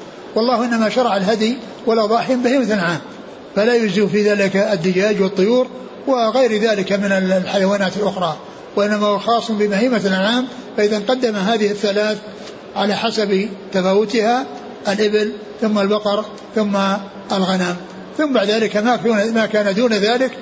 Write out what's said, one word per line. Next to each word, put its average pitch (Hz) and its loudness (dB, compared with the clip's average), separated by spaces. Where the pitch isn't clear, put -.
والله 233 2
إنما 226 0
شرع 226 2
الهدي 214 0
والأضاحي 226 2
من 247 -2
بهيمة 254 2
الأنعام، 175 0
فلا 226 4
يجزئ 214 2
في 202 2
ذلك 196 2
الدجاج 190 2
والطيور 208 2
وغير 233 2
ذلك 196 0
من 196 0
الحيوانات 190 0
الأخرى، 180 -2
وإنما 208 0
هو 208 2
خاص 226 0
ببهيمة 208 2
الأنعام. 202 0
فإذا 208 2
قدم 254 0
هذه 208 2
الثلاث 208 0
على 202 0
حسب 208 0
تفاوتها، 208 2
الإبل 214 2
ثم 214 2
البقر 208 0
ثم 208 0
الغنم، 180 0
ثم 302 0
بعد 202 2
ذلك 214 0
ما 226 2
كان، 220 0
ما 220 2
كان 202 0
دون 233 2
ذلك 240 2